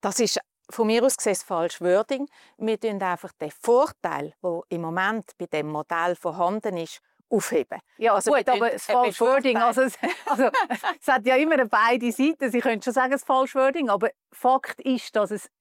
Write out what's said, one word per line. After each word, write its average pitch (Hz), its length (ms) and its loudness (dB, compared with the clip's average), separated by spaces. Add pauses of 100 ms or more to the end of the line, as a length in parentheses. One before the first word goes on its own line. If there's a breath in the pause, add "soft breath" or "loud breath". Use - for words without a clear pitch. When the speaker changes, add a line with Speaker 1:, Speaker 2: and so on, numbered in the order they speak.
Speaker 1:
Das - 180 -4
ist 220 180 2 (320)
von 226 180 0
mir 226 160 2
aus 262 140 4
gesehen 208 160 0
das 180 100 -4
falsche 170 400 -4
Wording. 220 440 2 (300 soft breath)
Wir 220 220 -2
tun 208 220 -4
einfach 180 320 -4
den 151 180 -8
Vorteil, 175 880 0
der 170 280 -4
im 170 120 -4
Moment 185 560 -4
bei 180 80 -8
dem 151 220 -4
Modell 165 480 -4
vorhanden 180 640 -4
ist, 165 240 -10 (280)
aufheben. - 500 -2 (180)
Speaker 2:
Ja, 226 160 2
Speaker 1:
Also 202 180 2
Speaker 2:
gut, 285 80 4
Speaker 1:
wir 226 60 -2
tun 254 160 2
Speaker 2:
aber 233 100 2
das - 180 -8
Speaker 1:
einen - 140 2
Speaker 2:
falsche 233 220 0
Wording, 254 320 2
Speaker 1:
Bevorteil- 220 100 2
Speaker 2:
also 240 140 2
es, 262 160 -2 (280)
also 269 180 0
<laughs> 247 580 -2
es - 60 -6
hat 254 180 2
ja 262 100 4
immer 285 300 4
beide 233 460 2
Seiten. 269 400 0
Sie 247 80 0
können 226 220 -2
schon 247 120 -4
sagen, 254 180 2
das 269 120 -2
falsche 262 360 0
Wording, 269 300 2
aber 202 200 2 (220)
Fakt - 500 0
ist, - 340 -4
dass 208 160 0
es 208 180 -10 (120)